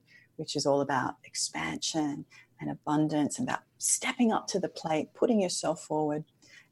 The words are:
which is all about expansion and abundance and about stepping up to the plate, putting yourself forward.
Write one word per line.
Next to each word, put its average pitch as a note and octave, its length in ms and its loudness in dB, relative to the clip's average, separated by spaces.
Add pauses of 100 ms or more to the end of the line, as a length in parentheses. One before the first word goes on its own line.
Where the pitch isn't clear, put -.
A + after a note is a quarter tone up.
(360)
which D3+ 220 -6
is C#3+ 80 0
all C#3 160 4
about C3+ 420 0
expansion D#3 1000 -4 (340)
and D3 100 -6
abundance D3+ 720 0
and B2 80 -2
about - 140 -2 (160)
stepping - 560 2
up - 140 0
to F#3+ 120 0
the D#3+ 80 0
plate, D#3 460 -2
putting A#3 260 4
yourself F3 420 0
forward. D#3 440 -2 (460)